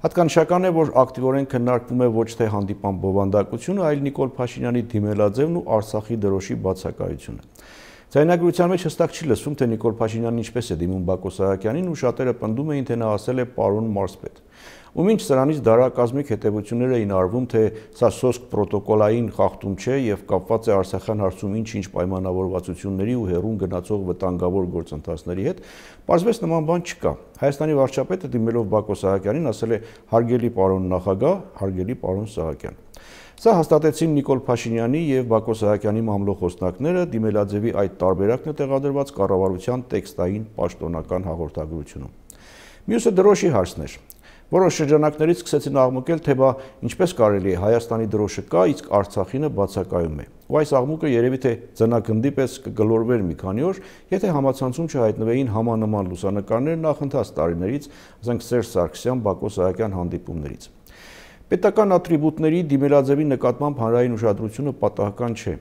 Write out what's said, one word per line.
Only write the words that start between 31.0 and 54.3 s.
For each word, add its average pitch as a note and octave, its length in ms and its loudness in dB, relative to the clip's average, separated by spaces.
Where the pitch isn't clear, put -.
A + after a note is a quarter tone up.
հարգելի F#2+ 400 -4
պարոն G2+ 320 -4
Սահակյան»։ - 500 -8
Սա A3 160 4
հաստատեցին D#3 640 4
Նիկոլ C#3 300 2
Փաշինյանի A#2 580 0
և C3 240 0
Բակո A2+ 320 2
Սահակյանի G#2+ 460 2
մամլո G2+ 340 0
խոսնակները, F#2 600 -2
դիմելաձևի G#2 640 0
այդ G2 240 0
տարբերակն G2 480 2
է D3 80 -6
տեղադրված C#3 560 -2
կառավարության F#2+ 720 0
տեքստային G2+ 540 -4
պաշտոնական F2 720 -4
հաղորդագրությունում։ D#2 840 -8
Մյուսը A3 260 2
դրոշի F#3+ 400 6
հարցն F2 320 0
էր։ - 120 -14
Որոշ F3 320 4
շրջանակներից D3+ 640 2
սկսեցին C#3+ 340 0
աղմկել, C3 460 2
թե C#3+ 160 2
բա C3 100 8
ինչպես F3+ 260 0
կարելի G2+ 380 4
է, F2 80 2
Հայաստանի A2+ 480 2
դրոշը G#2 400 -2
կա, - 140 2
իսկ - 140 -6
Արցախինը G#2+ 640 0
բացակայում F2 640 -2
է։ - 40 -16
Ու C3+ 100 0
այս D3 220 2
աղմուկը D3+ 320 -2
երևի B2+ 320 2
թե C3 80 2
ձնագնդի A2+ 560 2
պես C3 260 0
կգլորվեր A2 640 2
մի D#2 140 -4
քանի G#2+ 260 -2
օր, F#3+ 140 -4
եթե F#3+ 300 -2